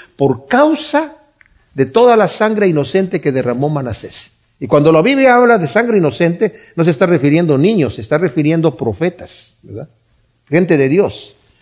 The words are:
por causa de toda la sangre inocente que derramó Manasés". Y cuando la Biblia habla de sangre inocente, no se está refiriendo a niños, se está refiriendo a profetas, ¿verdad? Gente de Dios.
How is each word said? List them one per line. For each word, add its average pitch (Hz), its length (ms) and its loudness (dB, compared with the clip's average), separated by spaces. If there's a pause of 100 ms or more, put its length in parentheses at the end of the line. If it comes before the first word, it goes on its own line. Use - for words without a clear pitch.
(160)
por 135 320 -2
causa 302 680 -2 (580)
de 135 120 0
toda 233 300 4
la 208 140 2
sangre 214 380 0
inocente 180 520 -2
que 143 140 -2
derramó 127 340 -2
Manasés". 131 640 -8 (300)
Y 135 60 -8
cuando 147 260 4
la 156 80 4
Biblia 262 340 2
habla 240 220 4
de 165 100 -4
sangre 226 300 -2
inocente, 170 580 -2 (220)
no 165 80 0
se 175 60 4
está 190 140 0
refiriendo 156 500 2
a - 20 2
niños, 156 380 0
se 120 60 -12
está 147 160 -2
refiriendo 160 520 0
a 143 80 -4
profetas, - 840 -8
¿verdad? 113 280 -16 (580)
Gente 170 300 0
de 139 100 0
Dios. 147 480 -2 (260)